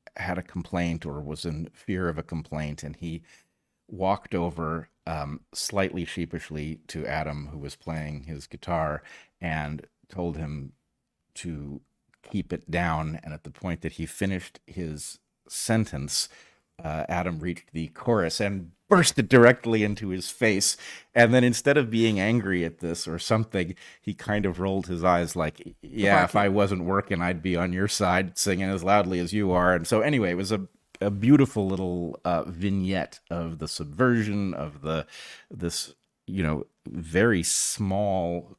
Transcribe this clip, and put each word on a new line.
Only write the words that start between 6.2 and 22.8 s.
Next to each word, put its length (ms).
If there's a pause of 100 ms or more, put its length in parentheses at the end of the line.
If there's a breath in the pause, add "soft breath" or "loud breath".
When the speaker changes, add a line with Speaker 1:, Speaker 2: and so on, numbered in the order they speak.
Speaker 1:
to 180
Adam, 420
who 100
was 200
playing 460
his 240
guitar, 540 (380 loud breath)
and 480 (220)
told 260
him 380 (600)
to 440 (420)
keep 300
it 180
down. 540
And 100
at 120
the 60
point 280
that 140
he 120
finished 600
his 520 (280)
sentence, 800 (560 loud breath)
uh, 240
Adam 320
reached 320
the 160
chorus 540
and 300 (160)
burst 320
it 80
directly 560
into 260
his 200
face. 480 (360 loud breath)
And 200
then 100
instead 320
of 140
being 300
angry 440
at 160
this 260